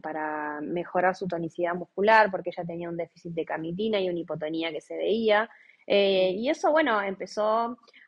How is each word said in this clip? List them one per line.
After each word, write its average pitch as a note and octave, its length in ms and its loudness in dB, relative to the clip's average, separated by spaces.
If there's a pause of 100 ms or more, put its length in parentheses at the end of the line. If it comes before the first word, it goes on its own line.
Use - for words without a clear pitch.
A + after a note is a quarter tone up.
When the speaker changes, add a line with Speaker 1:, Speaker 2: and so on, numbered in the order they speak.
Speaker 1:
para D3+ 580 -6
mejorar F3 560 0
su G3 100 -8
tonicidad E3+ 480 -4
muscular, G#3 560 4
porque F3+ 200 -6
ella F3 140 -6
tenía E3+ 240 -6
un E3+ 80 -6
déficit E3+ 380 -10
de D#3+ 100 -2
carnitina F3 560 -2
y F#3 80 0
una F3 120 -2
hipotonía D#3+ 520 -4
que D3+ 80 -8
se - 160 -12
veía, G#3 520 2 (380)
eh, G3 440 4
Speaker 2:
Mm. F#3 60 -2
Speaker 1:
y A3+ 140 -2
eso, D#4+ 200 0
bueno, D4 320 4
empezó G#3+ 760 -2 (320)